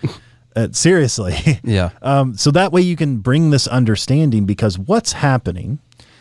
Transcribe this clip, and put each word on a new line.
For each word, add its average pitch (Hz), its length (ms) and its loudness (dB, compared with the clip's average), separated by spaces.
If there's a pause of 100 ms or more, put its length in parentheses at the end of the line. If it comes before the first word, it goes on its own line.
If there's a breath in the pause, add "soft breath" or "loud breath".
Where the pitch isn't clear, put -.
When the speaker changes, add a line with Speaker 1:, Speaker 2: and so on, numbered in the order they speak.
Speaker 1:
<laughs> 147 60 -4 (460 loud breath)
Speaker 2:
Uh, 113 160 0
seriously. 131 880 0
<laughs> - 40 -16
Speaker 1:
Yeah. 95 280 0 (100)
Speaker 2:
Um, 135 340 0
so 117 160 0
that 175 200 2
way 180 100 4
you 180 140 0
can 147 220 -2
bring 147 340 2
this 139 160 2
understanding, 120 800 2
because 98 320 0
what's 180 340 -2
happening 120 640 -2 (440 soft breath)